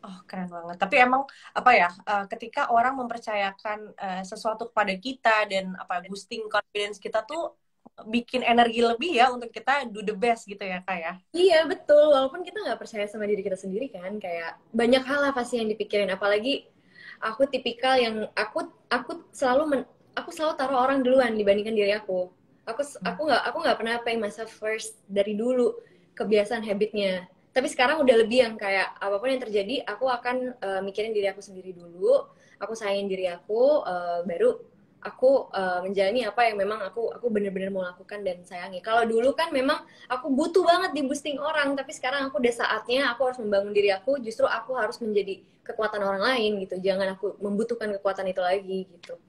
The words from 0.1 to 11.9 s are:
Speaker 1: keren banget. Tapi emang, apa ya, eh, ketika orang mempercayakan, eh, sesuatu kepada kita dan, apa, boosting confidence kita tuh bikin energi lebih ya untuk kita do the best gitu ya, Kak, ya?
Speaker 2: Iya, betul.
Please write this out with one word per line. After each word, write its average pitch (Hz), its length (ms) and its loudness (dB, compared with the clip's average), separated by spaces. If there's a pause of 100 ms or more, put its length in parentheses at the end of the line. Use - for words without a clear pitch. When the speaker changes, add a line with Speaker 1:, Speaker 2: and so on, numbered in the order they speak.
Speaker 1:
keren 185 280 -8
banget. 170 260 -12
Tapi 196 120 -2 (120)
emang, 262 160 2 (360)
apa 247 120 6 (100)
ya, 175 60 6 (240)
eh, 202 220 0
ketika 233 280 -6 (140)
orang 247 260 4
mempercayakan, 214 760 -6 (240)
eh, 190 280 -6
sesuatu 220 400 -6
kepada 208 240 0 (100)
kita 262 260 2 (200)
dan, 190 140 -2 (180)
apa, - 120 -6 (140)
boosting 202 340 -10 (120)
confidence 208 500 -4
kita 220 140 -2 (120)
tuh 330 100 -6 (720)
bikin 240 280 -2
energi 233 380 4 (100)
lebih 240 200 -4 (100)
ya 240 40 10 (100)
untuk 233 220 -10
kita 220 140 -4 (240)
do 208 140 -10
the 208 140 -4
best 233 280 2
gitu 202 220 -12
ya, 180 140 -6
Kak, 185 180 -4
ya? 170 80 -6 (200)
Speaker 2:
Iya, 349 240 6 (140)
betul. 294 320 6 (100)